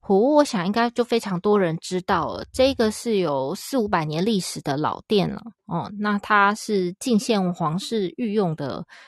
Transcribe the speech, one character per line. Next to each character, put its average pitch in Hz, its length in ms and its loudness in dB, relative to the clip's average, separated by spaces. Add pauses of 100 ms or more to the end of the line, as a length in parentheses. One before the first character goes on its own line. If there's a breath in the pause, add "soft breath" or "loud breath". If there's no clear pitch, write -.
虎 196 180 2
屋 269 180 4
我 294 80 6
想 185 220 -2
应 202 60 -2
该 233 180 0
就 240 140 -2
非 233 160 0
常 185 200 -4
多 208 180 2
人 165 200 2
知 185 220 -6
道 175 280 -2
了， 87 240 -10
这 262 220 2
个 220 160 2
是 220 260 -2
有 147 380 0
四 - 220 -6
五 214 120 0
百 180 160 0
年 156 200 -2
历 214 160 2
史 - 200 -8
的 143 160 -2
老 139 260 -2
店 190 260 2
了， - 140 -8 (240)
哦， 170 320 -6
那 208 200 -2
它 202 360 2
是 190 400 -2
进 233 240 0
献 196 340 0
皇 165 260 -2
室 202 380 -4
御 226 160 -4
用 190 240 0
的 131 300 -6 (220 loud breath)